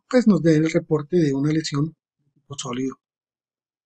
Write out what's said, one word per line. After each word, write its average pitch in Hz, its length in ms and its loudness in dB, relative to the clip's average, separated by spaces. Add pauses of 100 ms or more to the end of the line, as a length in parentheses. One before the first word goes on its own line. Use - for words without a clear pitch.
pues, 247 180 2
nos 180 160 4
dé 160 140 4
el 160 140 0
reporte 156 480 -2
de 147 160 2
una 143 180 0
lesión 156 340 -2
de - 460 -18
tipo - 240 -20
sólido. 131 400 -8 (880)